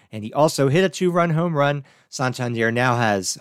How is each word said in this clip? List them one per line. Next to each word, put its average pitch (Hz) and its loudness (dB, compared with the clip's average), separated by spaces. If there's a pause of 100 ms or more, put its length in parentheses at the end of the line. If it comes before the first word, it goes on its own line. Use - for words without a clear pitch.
(120)
and 107 -10
he 110 -10
also 143 2
hit 170 2
a 185 0
two-run 175 0
home 165 0
run. 143 0 (240)
Santander 120 -2
now 120 2
has 104 0